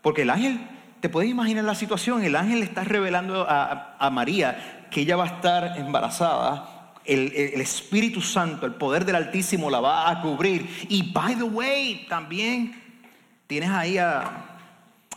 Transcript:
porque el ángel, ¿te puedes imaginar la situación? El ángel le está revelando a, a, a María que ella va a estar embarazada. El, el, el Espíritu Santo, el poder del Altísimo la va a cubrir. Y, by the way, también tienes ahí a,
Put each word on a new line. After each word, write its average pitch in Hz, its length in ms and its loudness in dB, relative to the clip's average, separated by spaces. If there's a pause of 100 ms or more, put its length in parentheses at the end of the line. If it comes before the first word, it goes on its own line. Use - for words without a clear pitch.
porque 151 200 0
el 123 80 2
ángel, 233 300 2 (400)
¿te 170 100 -2
puedes 165 200 2
imaginar 220 340 0
la 214 100 0
situación? 214 500 -2
El 151 120 2
ángel 208 240 2
le 208 60 0
está 185 180 -4
revelando 190 640 0
a, 143 140 4
a, - 340 -6
a 139 140 4
María 131 800 0
que 147 100 0
ella 165 140 4
va 180 80 2
a 170 120 -2
estar 175 440 2
embarazada. 135 1120 -2 (100)
El, 139 300 2
el, 143 220 0
el - 60 0
Espíritu 202 600 0
Santo, 160 460 -2
el 120 80 -6
poder 151 300 0
del 190 100 2
Altísimo 170 560 0
la 127 80 4
va 160 300 4
a 175 120 0
cubrir. 165 640 0
Y, 185 240 0
by 208 240 0
the 233 80 -2
way, 240 640 -2
también 208 720 -4 (680)
tienes 151 240 -2
ahí 185 260 0
a, 156 600 -2 (580)